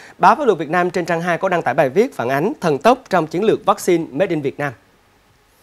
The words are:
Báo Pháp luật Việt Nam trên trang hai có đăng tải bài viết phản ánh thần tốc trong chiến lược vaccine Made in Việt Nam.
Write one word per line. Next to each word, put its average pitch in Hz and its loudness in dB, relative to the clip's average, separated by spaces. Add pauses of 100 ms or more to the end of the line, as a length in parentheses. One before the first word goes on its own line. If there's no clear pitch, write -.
(180)
Báo 196 6
Pháp 302 -4
luật 196 2
Việt 139 -6
Nam 175 0
trên 175 -4
trang 165 -2
hai 170 -2
có 190 -2
đăng 175 0
tải - -2
bài 143 2
viết 214 0
phản 120 -4
ánh 151 0
thần 151 0
tốc 240 2
trong 165 0
chiến 175 -4
lược 190 0
vaccine 180 0
Made 151 -2
in 156 -4
Việt 135 -6
Nam. 143 -6 (880)